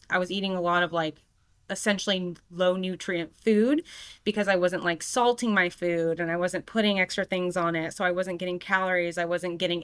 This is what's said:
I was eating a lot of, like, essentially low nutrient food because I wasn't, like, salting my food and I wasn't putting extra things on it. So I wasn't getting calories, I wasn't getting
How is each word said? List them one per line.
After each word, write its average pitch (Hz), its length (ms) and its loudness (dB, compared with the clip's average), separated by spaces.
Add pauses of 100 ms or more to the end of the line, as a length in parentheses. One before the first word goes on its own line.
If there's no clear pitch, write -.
I 180 100 2
was 180 120 -2
eating 190 240 -2
a 185 60 -2
lot 175 220 2
of, 165 100 -2
like, 160 240 -2 (520)
essentially 190 640 -2 (160)
low 180 280 2
nutrient 185 580 -4
food 226 480 4 (400)
because 214 240 0
I 196 80 6
wasn't, 180 300 2
like, 170 180 0
salting 240 500 2
my 185 160 4
food 170 520 0
and 165 100 -2
I 170 60 -2
wasn't 180 280 -2
putting 208 320 2
extra 185 280 0
things 180 320 -2
on 170 180 0
it. 160 180 -4
So 196 120 -2
I 180 60 2
wasn't 180 280 -2
getting 180 180 -4
calories, 180 600 0
I 175 80 0
wasn't 175 320 -2
getting 170 260 -2